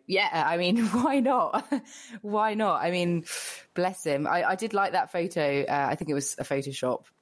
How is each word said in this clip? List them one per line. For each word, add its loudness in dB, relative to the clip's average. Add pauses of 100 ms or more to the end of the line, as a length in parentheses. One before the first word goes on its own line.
yeah, 0
I 2
mean, 2
<laughs> -
why 2
not? 2 (300)
<laughs> -18
Why 0
not? 2
I 2
mean, 0 (500)
bless -2
him. 0
I, 2
I 2
did -4
like 2
that 0
photo. 0
Uh, 0
I 0
think -4
it 2
was -2
a -4
Photoshop -2 (180)